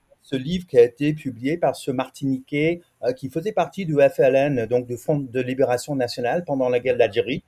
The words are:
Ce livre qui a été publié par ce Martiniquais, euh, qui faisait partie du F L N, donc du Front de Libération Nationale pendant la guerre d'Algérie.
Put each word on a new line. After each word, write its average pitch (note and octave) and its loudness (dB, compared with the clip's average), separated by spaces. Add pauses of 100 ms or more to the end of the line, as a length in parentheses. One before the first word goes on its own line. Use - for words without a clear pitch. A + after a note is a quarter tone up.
(220)
Ce - -8
livre E3+ -4
qui C3 -4
a A#2+ 12
été C#3+ 2
publié C3+ -4
par D3 0
ce - -8
Martiniquais, C#3 -2 (200)
euh, A#2+ 0
qui C3 -8
faisait F3 -6
partie F3+ -4
du D#3 -2
F C#3 4
L C3+ 4
N, C3+ 0
donc B2 -2
du A#2+ -8
Front D3+ -2
de B2+ -4
Libération B2+ -2
Nationale B2+ -2
pendant C3 -2
la B2 0
guerre B2 0
d'Algérie. A#2 0